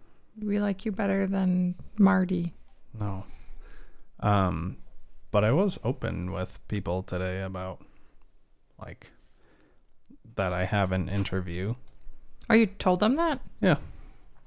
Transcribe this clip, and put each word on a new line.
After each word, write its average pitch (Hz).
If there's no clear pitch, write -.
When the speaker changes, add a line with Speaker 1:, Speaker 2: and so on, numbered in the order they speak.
Speaker 1:
We 208
like 202
you 214
better 196
than 180
Marty. 185
Speaker 2:
No. 98
Um, 95
but 104
I 107
was 180
open 90
with 92
people 95
today 92
about, 92
like, -
that 92
I 90
have 95
an 92
interview. 95
Speaker 1:
Oh, 214
you 226
told 180
them 233
that? 320
Speaker 2:
Yeah. 185